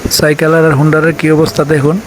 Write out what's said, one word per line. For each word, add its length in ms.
সাইকেল 440
আর 260
Honda-র 320
কী 180
অবস্থা 340
দেখুন 320